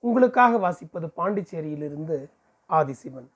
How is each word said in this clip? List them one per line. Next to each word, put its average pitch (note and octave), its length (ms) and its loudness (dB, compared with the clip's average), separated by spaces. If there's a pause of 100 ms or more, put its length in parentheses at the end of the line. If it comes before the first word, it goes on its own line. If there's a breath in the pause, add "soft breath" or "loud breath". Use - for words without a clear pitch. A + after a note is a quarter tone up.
உங்களுக்காக B3 540 4
வாசிப்பது F3 520 -4
பாண்டிச்சேரியிலிருந்து D#3 1080 -4 (520)
ஆதிசிவன். C3+ 640 -2